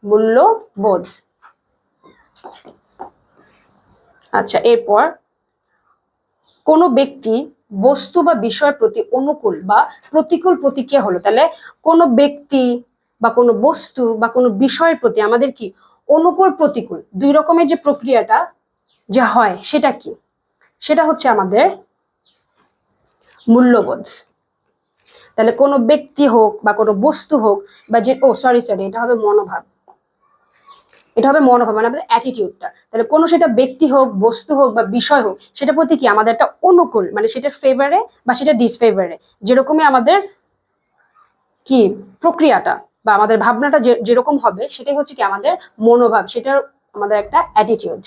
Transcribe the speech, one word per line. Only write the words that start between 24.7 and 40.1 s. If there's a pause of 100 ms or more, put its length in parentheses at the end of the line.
তাহলে (100)
কোনো (140)
ব্যক্তি
হোক (140)
বা
কোনো (140)
বস্তু
হোক (320)
বা
যে, (120)
ও (160)
সরি,
সরি,
এটা
হবে (100)
মনোভাব, (1500)
এটা
হবে
মনোভাব,
মানে
আমাদের
অ্যাটিটিউডটা। (220)
তাহলে
কোনো
সেটা (120)
ব্যক্তি
হোক, (180)
বস্তু
হোক
বা (140)
বিষয়
হোক, (220)
সেটার
প্রতি
কি
আমাদের
একটা (220)
অনুকূল, (100)
মানে
সেটার
ফেভারে (260)
বা
সেটা
ডিসফেভারে, (320)
যেরকমই
আমাদের (1500)